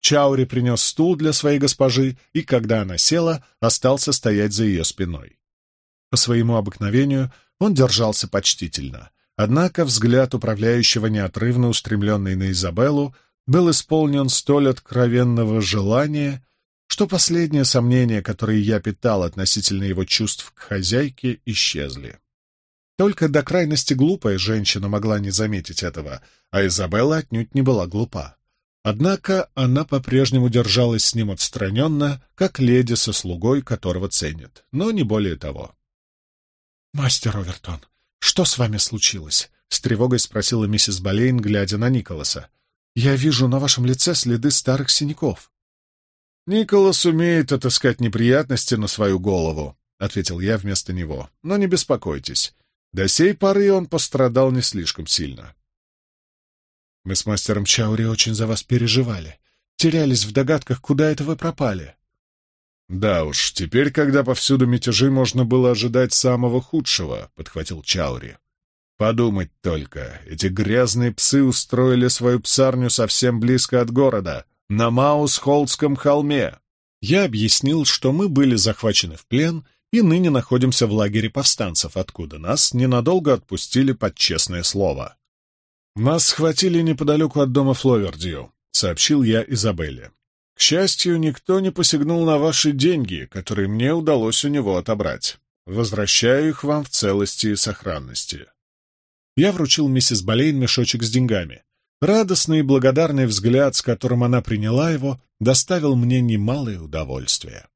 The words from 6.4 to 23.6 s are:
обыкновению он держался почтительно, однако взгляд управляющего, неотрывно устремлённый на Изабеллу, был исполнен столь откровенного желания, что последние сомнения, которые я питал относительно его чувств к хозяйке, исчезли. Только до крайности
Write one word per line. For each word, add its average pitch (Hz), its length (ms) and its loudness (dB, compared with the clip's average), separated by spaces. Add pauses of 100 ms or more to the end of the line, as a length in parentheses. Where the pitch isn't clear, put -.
обыкновению 127 760 -2 (260)
он 208 140 2
держался 117 560 2
почтительно, 69 840 -4 (240)
однако 156 480 0
взгляд 127 500 2
управляющего, 113 720 0
неотрывно 113 600 0
устремлённый 101 680 0
на 95 140 0
Изабеллу, 120 640 0 (320)
был 170 240 4
исполнен 143 580 0
столь 143 400 2
откровенного 120 920 0
желания, 131 840 -2 (420)
что - 200 -2
последние 165 580 2
сомнения, 123 580 2
которые 107 380 0
я 104 200 0
питал 104 420 0
относительно 98 640 -2
его 92 200 -2
чувств - 500 -4
к - 60 -20
хозяйке, 120 840 -4
исчезли. 69 720 -6 (800)
Только 190 300 2
до 143 140 2
крайности 151 520 0